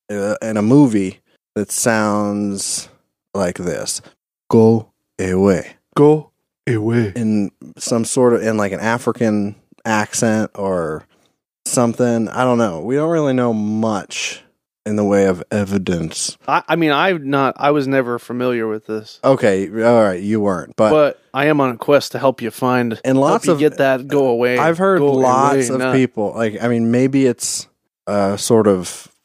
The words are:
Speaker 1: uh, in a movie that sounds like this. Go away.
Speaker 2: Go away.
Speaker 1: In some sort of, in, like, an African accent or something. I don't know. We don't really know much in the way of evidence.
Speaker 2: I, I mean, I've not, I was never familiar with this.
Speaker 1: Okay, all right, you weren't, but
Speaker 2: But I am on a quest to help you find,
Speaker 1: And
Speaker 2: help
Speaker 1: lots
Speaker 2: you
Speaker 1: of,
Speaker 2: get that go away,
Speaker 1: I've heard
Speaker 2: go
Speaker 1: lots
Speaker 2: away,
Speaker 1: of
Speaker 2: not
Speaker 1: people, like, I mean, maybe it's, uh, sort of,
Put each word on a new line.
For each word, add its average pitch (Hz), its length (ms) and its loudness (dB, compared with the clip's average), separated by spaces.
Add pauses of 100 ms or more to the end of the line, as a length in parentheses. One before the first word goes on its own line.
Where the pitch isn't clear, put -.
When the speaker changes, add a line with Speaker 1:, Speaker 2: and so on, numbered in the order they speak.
Speaker 1:
uh, 104 320 -4
in 110 160 -4
a 104 60 0
movie 110 560 4 (380)
that 101 160 -6
sounds 104 1160 -2 (460)
like 92 240 -4
this. - 420 -6 (500)
Go 113 420 4 (260)
away. 92 560 0 (220)
Speaker 2:
Go 151 340 4 (380)
away. 113 480 0
Speaker 1:
In 107 340 0 (280)
some 117 260 -2
sort 123 300 2
of, 95 80 0
in, 110 140 -2
like, 101 160 -2
an 85 80 -6
African 107 760 -2 (280)
accent 110 720 -2
or 85 500 -4 (600)
something. 117 640 0
I 123 160 -2
don't 123 140 2
know. 92 220 0
We 117 160 -4
don't 156 140 -2
really 151 220 0
know 123 200 0
much 107 920 -4 (420)
in 107 120 -4
the 104 80 0
way 98 220 2
of 92 240 -2
evidence. 92 960 -4
Speaker 2:
I, 160 220 0
I 160 80 0
mean, 160 160 0
I've 160 320 0
not, 139 340 0
I 147 140 2
was 139 160 0
never 123 320 0
familiar 123 480 -4
with 107 180 -8
this. 107 380 -10
Speaker 1:
Okay, 101 440 2 (140)
all 117 200 6
right, 92 200 0
you 107 180 -2
weren't, 92 360 -4
but 110 140 4
Speaker 2:
But 151 300 2 (140)
I 139 120 0
am 151 140 2
on 131 100 2
a 117 60 -8
quest 143 360 2
to 120 80 -6
help 135 200 0
you 113 120 -6
find, 123 400 0 (120)
Speaker 1:
And 131 120 2
Speaker 2:
help 139 140 2
Speaker 1:
lots 220 160 0
Speaker 2:
you 180 80 2
Speaker 1:
of, 147 40 -4
Speaker 2:
get 147 200 0
that 135 280 0
go 139 220 0
away, 123 300 0
Speaker 1:
I've 160 200 0
heard 190 220 2
Speaker 2:
go 143 120 2
Speaker 1:
lots 131 560 2
Speaker 2:
away, 131 60 -4
Speaker 1:
of 131 60 -2
Speaker 2:
not 131 160 -2
Speaker 1:
people, 110 400 0
like, 107 260 -4
I 120 60 0
mean, 117 240 0
maybe 135 340 2
it's, - 400 -4 (400)
uh, 101 300 0
sort 110 320 2
of, 90 400 -2 (160)